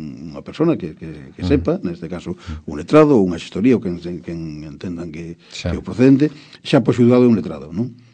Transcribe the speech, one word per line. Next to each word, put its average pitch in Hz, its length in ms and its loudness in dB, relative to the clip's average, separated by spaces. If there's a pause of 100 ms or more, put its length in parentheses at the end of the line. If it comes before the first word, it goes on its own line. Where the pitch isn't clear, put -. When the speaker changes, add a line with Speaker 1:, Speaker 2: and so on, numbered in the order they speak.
(300)
Speaker 1:
dunha 71 160 -14
persona 151 320 0
que, 85 200 -10
que, 76 360 -16
que - 120 -12
Speaker 2:
Ujú. 90 40 0
Speaker 1:
sepa, 147 360 0
neste 170 240 -8
caso, 87 240 -10 (360)
un 78 80 -8
letrado 143 400 6
ou 98 80 6
unha 87 160 -2
xestoría, 110 360 2
ou 92 40 -2
quen, 90 160 -6
quen 82 680 -10
entendan 85 480 -10
que, 82 240 -12 (160)
Speaker 2:
Xa. 87 200 -6
Speaker 1:
que - 40 -4
é - 40 -6
o - 40 -16
procedente, 131 440 4 (360)
xa, 135 200 2
pois, 117 120 2
xudado 123 320 6
un 117 80 6
letrado, 76 360 -8
non? 117 200 -4 (200)